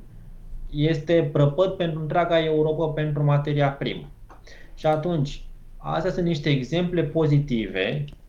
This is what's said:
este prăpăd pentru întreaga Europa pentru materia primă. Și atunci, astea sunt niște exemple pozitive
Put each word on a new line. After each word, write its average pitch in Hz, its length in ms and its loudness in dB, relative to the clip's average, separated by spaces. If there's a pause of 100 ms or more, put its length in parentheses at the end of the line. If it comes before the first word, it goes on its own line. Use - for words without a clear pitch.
(680)
este 151 600 2
prăpăd 151 400 4
pentru 165 280 -4
întreaga 170 440 2
Europa 156 420 2
pentru 151 380 -2
materia 143 460 2
primă. 101 400 -6 (680)
Și - 100 -8
atunci, 156 600 0 (320)
astea 165 340 -2
sunt 180 140 0
niște 165 240 0
exemple 165 540 0
pozitive 143 1040 0 (240)